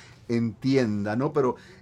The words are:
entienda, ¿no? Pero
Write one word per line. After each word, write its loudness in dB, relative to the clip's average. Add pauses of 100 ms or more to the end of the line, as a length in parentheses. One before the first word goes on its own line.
(280)
entienda, 0
¿no? -2
Pero 0 (260)